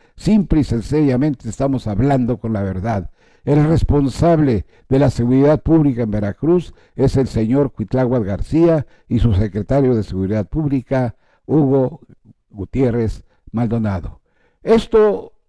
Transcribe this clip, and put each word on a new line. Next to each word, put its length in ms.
Simple 460
y 20
sencillamente 840
estamos 380
hablando 500
con 160
la 80
verdad. 500
El 220
responsable 1000
de 120
la 100
seguridad 520
pública 420
en 80
Veracruz 600
es 220
el 100
señor 460
Cuitláhuac 500
García 640
y 100
su 140
secretario 640
de 80
Seguridad 440
Pública, 680
Hugo 540
Gutiérrez 760
Maldonado. 720
Esto, 720